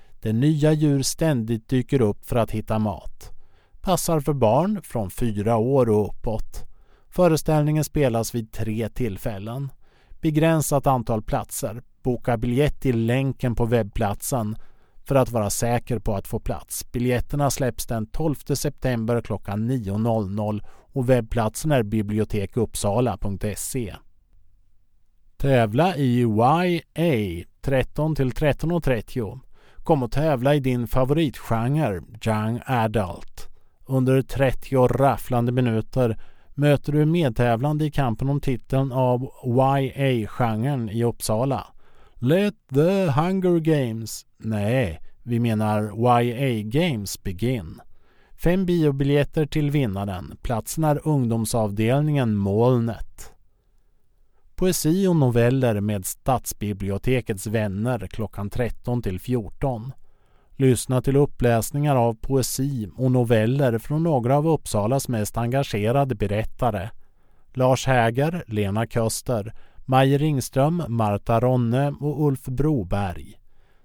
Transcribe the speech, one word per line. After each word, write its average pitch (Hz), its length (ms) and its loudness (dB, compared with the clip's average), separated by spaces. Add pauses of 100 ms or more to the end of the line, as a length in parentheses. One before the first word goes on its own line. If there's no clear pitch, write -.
(200)
där 110 120 -2
nya 147 400 4
djur 147 300 2
ständigt 120 640 0
dyker 127 320 0
upp 104 240 0
för - 120 -4
att 113 140 2
hitta 107 280 -2
mat. - 520 -6 (500)
Passar 170 400 0
för 151 120 -2
barn 147 500 2
från 101 280 -6
fyra 110 460 0
år 123 320 2
och 104 200 2
uppåt. - 560 -4 (440)
Föreställningen 156 760 2
spelas 117 500 0
vid 113 180 -6
tre 110 360 -4
tillfällen. 117 840 -6 (480)
Begränsat 160 640 2
antal 120 360 2
platser. 120 600 -6 (200)
Boka 120 340 0
biljett 123 500 0
i 131 60 4
länken 120 640 0
på 120 100 2
webbplatsen 110 920 -2 (480)
för 139 100 -2
att 127 160 4
vara 107 200 0
säker 117 480 -2
på 107 160 -2
att 98 120 -4
få 110 140 -6
plats. - 520 -8
Biljetterna 123 580 0
släpps - 360 -2
den 110 200 -4
tolfte 151 500 -2
september 120 640 -2
klockan 104 460 -4
nio 107 320 -2
noll 110 320 0
noll 104 360 -4
och - 440 -4
webbplatsen 120 600 0
är 131 100 4
bibliotekuppsala 107 1300 0
punkt 98 280 -4 (120)
se. 110 380 -8 (1400)
Tävla 135 600 2
i 123 240 2
Y 139 600 2 (140)
A, 107 500 0 (160)
tretton 139 540 -2
till 131 180 0
tretton 151 400 0
och 170 100 0
trettio. 120 580 -4 (360)
Kom 151 260 2
och 117 100 -4
tävla 143 420 2
i 147 60 2
din 123 260 0
favoritgenre, 127 1160 0 (240)
Young 110 400 -2
Adult. 113 840 -2 (380)
Under 131 360 4
trettio 131 640 2
rafflande 123 640 2
minuter 120 680 0 (360)
möter 147 380 2
du 151 120 4
medtävlande 147 800 2
i 151 60 -2
kampen 135 380 -2
om 143 120 -2
titeln 135 520 -2
av 127 300 2 (220)
Y 131 520 2
A-genren 120 920 0
i 113 140 0
Uppsala. 117 600 -2 (480)
Let 180 400 2 (200)
the 185 320 4
Hunger 175 520 2
Games, 127 680 -2 (120)
nej, 107 600 -2 (220)
vi 117 180 -2
menar 107 420 0 (400)
Y 120 100 0
A 120 320 -2
Games 117 580 -2
begin. 92 580 -4 (520)
Fem 185 340 2
biobiljetter 147 800 2
till 147 240 -2
vinnaren. 98 720 -4
Platsen 123 420 -4
är 151 240 0
ungdomsavdelningen 117 1300 2
Molnet. 117 920 0 (1200)
Poesi 185 520 2
och 175 100 4
noveller 120 640 4
med 101 260 -2
Stadsbibliotekets 104 1400 -2
vänner 110 600 -2
klockan 104 440 -8
tretton 123 520 -2
till 92 180 -4
fjorton. 123 720 -4 (640)
Lyssna 127 460 4
till 135 140 2
uppläsningar 139 800 2
av 117 180 2
poesi 131 840 -2
och 127 140 2
noveller 120 680 2
från 151 240 -2
några 139 340 2
av 147 120 2
Uppsalas 131 600 0
mest 107 280 -4
engagerade 120 800 0
berättare. 104 760 -2 (600)
Lars 127 340 2
Häger, 131 600 2
Lena 107 400 -2
Köster, 113 680 -2 (320)
Maj 135 320 4
Ringström, 147 720 0
Marta 113 520 0
Ronne 127 600 2
och 147 260 -2
Ulf 135 180 0
Broberg. 101 960 -2 (440)